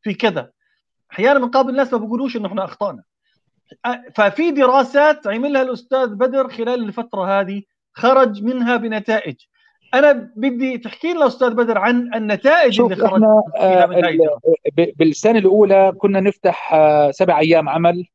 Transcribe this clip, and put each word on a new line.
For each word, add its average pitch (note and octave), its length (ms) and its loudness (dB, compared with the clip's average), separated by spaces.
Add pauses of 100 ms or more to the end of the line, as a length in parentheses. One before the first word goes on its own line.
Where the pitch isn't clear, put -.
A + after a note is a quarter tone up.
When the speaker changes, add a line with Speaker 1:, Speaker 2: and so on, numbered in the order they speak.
Speaker 1:
في G#3+ 120 -6
كذا". E3 380 -4 (600)
أحيانًا C4+ 280 2
بنقابل B3+ 360 0
ناس B3+ 180 -2
ما A#3+ 60 -2
بيقولوش A#3+ 380 -6
إنه G#3 100 -8
إحنا F#3+ 180 -8
أخطأنا. - 380 -10 (800)
أ-، A#3+ 300 -10
ففي A3 360 0
دراسات C#4 760 2
عملها C4 340 -4
الأستاذ B3+ 460 -4
بدر B3+ 420 -4
خلال A#3+ 340 -6
الفترة G3 560 -6
هذه، G3 220 -6 (320)
خرج A#3+ 500 0
منها B3 340 -2
بنتائج. G#3+ 580 -6 (580)
أنا C#4+ 420 2
بدي B3+ 420 -4
تحكي A#3+ 360 -8
لنا D#4 140 0
أستاذ B3 260 -2
بدر A#3 240 -2
عن A#3+ 380 -2
النتائج A#3 580 0
Speaker 2:
شوف، A3 180 2
Speaker 1:
اللي G3 160 -2
خرج F#3+ 60 0
Speaker 2:
إحنا، G#3+ 300 4 (120)
Speaker 1:
فيها F#3 280 4
Speaker 2:
آه، - 20 6
Speaker 1:
من F3 80 -4 (120)
هاي D#3+ 100 -2
Speaker 2:
ال-، E3 60 2
Speaker 1:
الدراسة. D3 180 0 (380)
Speaker 2:
ب-، E3+ 200 -2
بالسنة F#3 420 2
الأولى F#3+ 580 4
كنا G3 220 0
نفتح، F#3+ 540 -2
آه، D3+ 380 4
سبع F3 280 2
أيام D#3+ 300 2
عمل F3 460 0